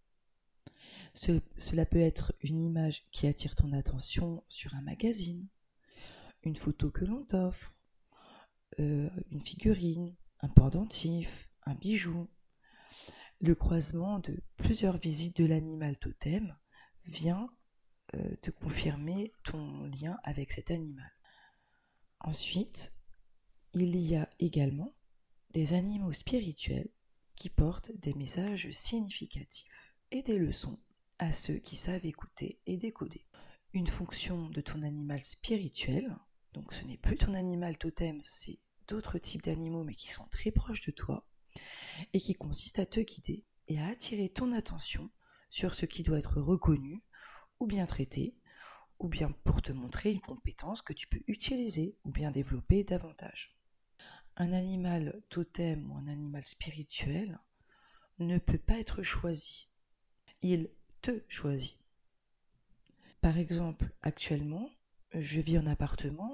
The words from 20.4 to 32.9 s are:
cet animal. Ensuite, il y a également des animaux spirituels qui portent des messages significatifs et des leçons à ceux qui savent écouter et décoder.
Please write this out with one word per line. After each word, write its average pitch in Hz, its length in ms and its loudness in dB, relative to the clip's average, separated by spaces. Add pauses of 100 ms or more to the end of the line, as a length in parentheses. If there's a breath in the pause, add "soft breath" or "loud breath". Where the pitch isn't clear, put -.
cet - 180 -6
animal. 151 400 -6 (1080 soft breath)
Ensuite, - 760 -2 (800)
il 175 220 2
y 165 220 2
a 156 100 0 (120)
également 156 540 2 (580)
des 160 240 2
animaux 196 360 0
spirituels 156 800 -2 (480)
qui - 120 -8
portent 165 500 2
des 151 140 -2
messages 175 580 -4
significatifs - 1200 -6 (160)
et 262 120 -4
des 220 140 2
leçons - 400 0 (420)
à 165 120 2
ceux - 280 2
qui - 180 -10
savent 180 280 -2
écouter - 600 -8
et 180 120 -2
décoder. 190 500 -8 (440 loud breath)